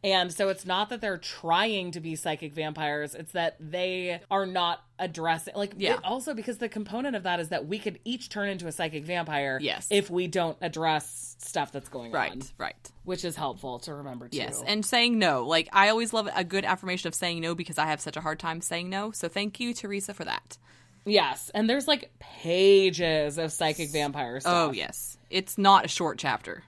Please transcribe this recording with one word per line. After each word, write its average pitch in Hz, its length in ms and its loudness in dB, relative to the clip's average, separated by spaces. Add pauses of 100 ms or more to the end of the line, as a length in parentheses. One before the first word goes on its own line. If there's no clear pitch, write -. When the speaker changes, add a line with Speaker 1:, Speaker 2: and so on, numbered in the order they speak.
Speaker 1:
And 185 300 2
so 196 160 2
it's 190 160 -4
not 190 240 -2
that 240 100 -6
they're 190 200 -4
trying 180 720 0
to 175 80 -8
be 160 160 -6
psychic 156 380 -4
vampires, 151 600 -2
it's 160 200 -14
that 170 260 0
they 180 600 -2 (120)
are 196 160 2
not 175 360 0 (140)
addressing, 165 580 -2
like, 202 220 -4
Speaker 2:
Yeah. - 160 2
Speaker 1:
it 508 100 0
also, 254 300 -4
because 226 240 -6
the 233 120 -4
component 226 460 -4
of 196 80 -2
that 175 160 0
is 160 100 -4
that 160 180 -4
we 202 100 -4
could 208 260 -6
each 240 260 -8
turn 202 200 -2
into 180 160 -6
a 160 60 -6
psychic 156 340 -4
vampire 151 560 -2
Speaker 2:
Yes. 127 300 -2
Speaker 1:
if 202 180 4
we 180 160 2
don't 170 340 0
address 160 760 -2
stuff - 340 -4
that's - 180 -10
going 117 220 -10
Speaker 2:
Right, 117 200 0
Speaker 1:
on. 127 100 -10 (160)
Speaker 2:
right. - 340 -8 (120)
Speaker 1:
Which 185 200 -6
is 165 120 -4
helpful 135 440 -6
to 156 140 -12
remember, 127 340 -12
too. 143 100 -6
Speaker 2:
Yes, - 280 -4
and 208 180 0
saying 233 360 4
no. 143 260 4
Like, 160 260 2
I 196 180 8
always 226 240 2
love 214 220 0
a 185 80 0
good 190 220 -2
affirmation 180 420 -2
of 160 80 -4
saying 170 260 -2
no 165 120 -2
because 165 240 -6
I 151 80 2
have 151 160 -2
such 151 160 -8
a 156 40 -6
hard 160 180 -4
time 165 220 -6
saying 175 280 -4
no. 202 220 -4
So - 160 -6
thank 202 320 -4
you, 240 140 -4
Teresa, 202 420 -6
for - 100 -10
that. - 320 -6 (480)
Speaker 1:
Yes, 175 500 4
and 220 140 4
there's, 269 180 2
like, - 320 2
pages 170 1160 6
of 160 140 -2
psychic 156 400 0
vampire 143 480 -2
stuff. 170 300 4
Speaker 2:
Oh, - 20 -2
yes. - 460 -6 (120)
It's - 280 -2
not 196 280 8
a - 20 -4
short - 320 -2
chapter. 107 480 -4